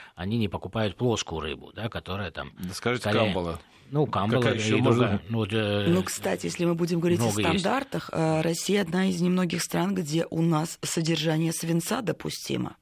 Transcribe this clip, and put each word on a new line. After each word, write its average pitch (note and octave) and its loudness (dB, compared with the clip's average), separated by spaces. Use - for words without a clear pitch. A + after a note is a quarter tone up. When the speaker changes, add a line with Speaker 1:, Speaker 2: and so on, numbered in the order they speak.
Speaker 1:
они G2 -4
не G#2+ 0
покупают G#2 -2
плоскую G#2+ 0
рыбу, D2+ -8
да, G#2+ -8
которая F#2 -6
там C#2 -10
Speaker 2:
Да F2+ -8
скажите, A#2 -2
Speaker 1:
скорее A2+ 4
Speaker 2:
камбала. F2 -2
Speaker 1:
Ну, C#3+ 2
камбала G#2+ 2
Speaker 2:
Какая A2 2
Speaker 1:
и - -2
Speaker 2:
еще G#2+ 2
Speaker 1:
другая. - 2
Speaker 2:
можно? A#2 4
Speaker 1:
Ну, A2+ -2
вот, G#2+ 0
э, G#2 0
Speaker 3:
Ну, F#3 4
кстати, - -4
если E3+ -2
мы E3+ 2
будем E3+ 0
говорить F3 2
о A#2+ 4
Speaker 1:
много G#2+ 2
есть. E3 2
Speaker 3:
стандартах, G3 -2
э, D#3+ 2
Россия E3+ 0
одна F#3 0
из F3+ 0
немногих F3+ 2
стран, F3 0
где E3 0
у E3 0
нас E3 2
содержание D#3+ 0
свинца E3 0
допустимо. C3+ -4